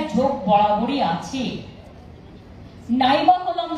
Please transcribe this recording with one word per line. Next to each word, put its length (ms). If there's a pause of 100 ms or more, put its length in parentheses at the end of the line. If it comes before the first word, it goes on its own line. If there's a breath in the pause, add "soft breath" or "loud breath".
(140)
ঝোঁক 160 (160)
বরাবরই 560
আছে। 540 (1300)
নাইবা 480
হলাম 400